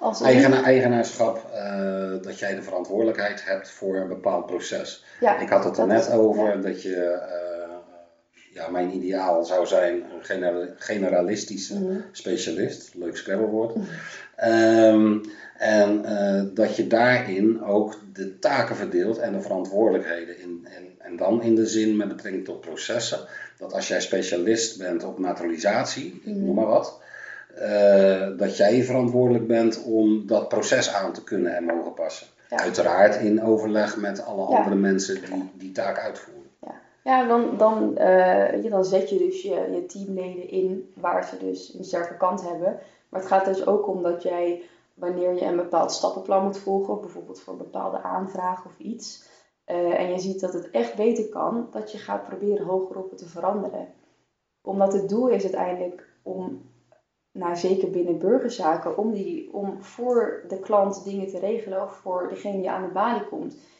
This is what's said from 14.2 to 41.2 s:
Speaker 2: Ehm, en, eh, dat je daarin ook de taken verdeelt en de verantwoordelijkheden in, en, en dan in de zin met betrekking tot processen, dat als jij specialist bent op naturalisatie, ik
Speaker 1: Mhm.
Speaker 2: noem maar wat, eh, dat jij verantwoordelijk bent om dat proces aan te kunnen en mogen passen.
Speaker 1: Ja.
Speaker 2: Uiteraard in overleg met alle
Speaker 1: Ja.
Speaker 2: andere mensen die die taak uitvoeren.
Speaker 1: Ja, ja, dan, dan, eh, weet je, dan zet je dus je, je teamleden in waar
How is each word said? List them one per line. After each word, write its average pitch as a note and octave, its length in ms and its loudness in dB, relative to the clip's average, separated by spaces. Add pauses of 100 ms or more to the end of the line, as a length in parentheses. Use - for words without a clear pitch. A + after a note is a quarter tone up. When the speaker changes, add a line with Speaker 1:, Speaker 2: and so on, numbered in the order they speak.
Speaker 2:
Ehm, A2 840 6 (400)
en, G#2+ 460 4
eh, G2+ 380 0 (120)
dat G#2+ 220 2
je - 100 0
daarin A2+ 800 2
ook G#2 340 0 (140)
de F#2+ 260 -10
taken A#2+ 380 0
verdeelt G2 420 0
en A#2 140 -2
de G2 80 -4
verantwoordelijkheden F2+ 1000 0
in, F2 260 -12 (100)
en, F2+ 100 -18 (120)
en F2 180 -14
dan G2+ 260 2
in A2+ 120 4
de A2 120 4
zin A2 300 2
met G#2 120 0
betrekking F#2+ 360 -8
tot F2 160 -10
processen, - 580 -6 (400)
dat F#2+ 140 -12
als F#2+ 160 -6
jij F2+ 120 0
specialist F#2 800 0
bent F#2 260 -4
op - 140 -10
naturalisatie, F#2 1080 -2
ik - 20 -10
Speaker 1:
Mhm. G3+ 180 -4
Speaker 2:
noem - 100 0
maar G#2+ 120 2
wat, - 340 2 (540)
eh, G2 840 6
dat G2+ 200 -2
jij A#2+ 280 6
verantwoordelijk B2 640 4
bent A2+ 400 2
om G#2+ 400 4
dat G2+ 220 2
proces A2+ 460 0
aan F#2+ 180 -2
te - 120 -12
kunnen F2+ 320 -2
en E2+ 80 -4
mogen E2+ 300 -4
passen. - 320 -8 (240)
Speaker 1:
Ja. - 60 -4
Speaker 2:
Uiteraard F#2 640 4
in G#2+ 220 2
overleg G#2+ 540 2
met G2+ 280 -6
alle G2 260 -4
Speaker 1:
Ja. B3 60 4
Speaker 2:
andere G2 200 2
mensen F#3+ 480 2
die F#2+ 300 -8
die F#2 180 -16
taak F#2+ 260 -2
uitvoeren. - 440 -10 (180)
Speaker 1:
Ja, - 140 -16 (300)
ja, C4 240 4
dan, A#3 300 2
dan, G#3+ 380 4
eh, F#3 540 6
weet G#3 120 -2
je, A3 80 -4
dan F#3+ 140 2
zet F#3+ 260 2
je G3 80 2
dus F3+ 240 0
je, F3+ 320 -2
je F3 120 -4
teamleden F#3 640 -8
in F#3 440 -2
waar F3+ 300 -2